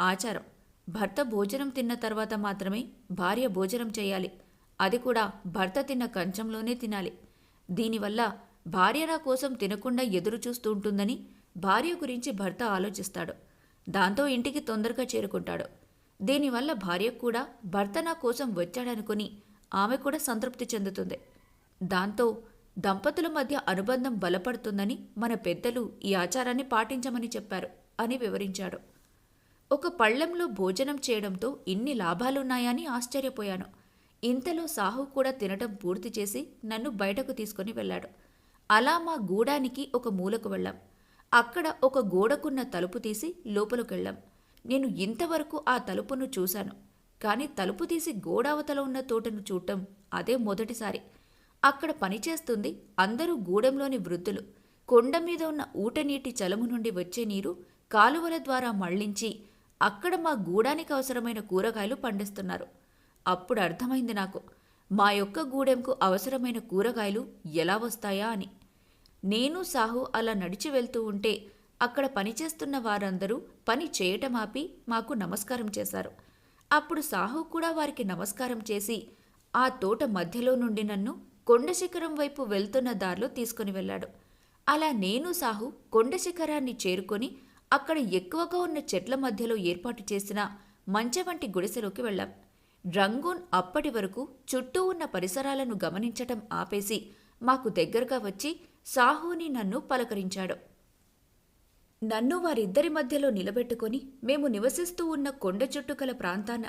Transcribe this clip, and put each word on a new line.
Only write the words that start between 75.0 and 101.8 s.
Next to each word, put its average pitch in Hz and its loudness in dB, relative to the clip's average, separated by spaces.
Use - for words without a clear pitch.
నమస్కారం 208 -2
చేశారు. 196 -4
అప్పుడు 302 2
సాహు 226 0
కూడా 330 -2
వారికి 294 -2
నమస్కారం 202 -4
చేసి 208 -2
ఆ 254 6
తోట 226 2
మధ్యలో 240 2
నుండి 220 2
నన్ను 208 -4
కొండ 240 8
శిఖరం 339 -2
వైపు 285 -2
వెళ్తున్న 208 0
దారిలో 190 -2
తీసుకొని 226 -4
వెళ్ళాడు. 190 -4
అలా 302 4
నేను 233 0
సాహు 233 -2
కొండ 233 6
శిఖరాన్ని 302 -2
చేరుకొని 196 -2
అక్కడ 285 2
ఎక్కువగా 294 0
ఉన్న 349 0
చెట్ల 214 -2
మధ్యలో 233 0
ఏర్పాటు 196 -2
చేసిన 202 -2
మంచె 233 0
వంటి 339 -4
గుడిసెలోకి 196 -2
వెళ్ళాం. 196 -2
రంగూన్ 269 2
అప్పటి 302 2
వరకు 226 -2
చుట్టూ 254 0
ఉన్న 349 -2
పరిసరాలను 262 -2
గమనించటం 233 -2
ఆపేసి 202 -2
మాకు 254 2
దగ్గరగా 240 2
వచ్చి 220 -4
సాహుని 320 2
నన్ను 226 -2
పలకరించాడు. 196 -2